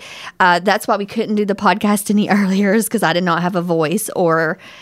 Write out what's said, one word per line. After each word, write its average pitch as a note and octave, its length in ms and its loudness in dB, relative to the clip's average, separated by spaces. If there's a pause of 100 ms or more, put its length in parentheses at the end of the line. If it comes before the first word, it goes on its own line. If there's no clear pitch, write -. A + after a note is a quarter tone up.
(400)
Uh, F3 200 4
that's G3 280 0
why A3+ 80 2
we G3+ 100 -4
couldn't G#3+ 300 -4
do G#3 100 0
the G3 100 -2
podcast G#3 540 0
any G#3 200 2
<laughs> - 0 -
earlier, G3 440 2
is A3 140 0
'cause A3 160 -2
I E3 100 2
did F3 120 0
not E3 160 0
have F3+ 140 -2
a E3+ 60 0
voice, E3 540 -2
or, E3 420 0 (240)